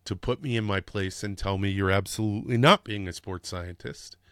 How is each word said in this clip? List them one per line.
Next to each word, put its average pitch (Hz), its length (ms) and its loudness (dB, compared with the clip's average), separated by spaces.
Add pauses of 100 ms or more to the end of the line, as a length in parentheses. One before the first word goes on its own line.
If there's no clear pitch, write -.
to - 100 -4
put 127 260 -2
me 127 160 -2
in 110 60 0
my 101 160 0
place 95 440 -4
and 101 140 -6
tell 98 220 0
me, 98 100 2
"You're 95 220 2
absolutely 104 640 0
not 160 260 8
being 101 240 -6
a 87 60 -8
sports - 360 -10
scientist, - 680 -10 (140)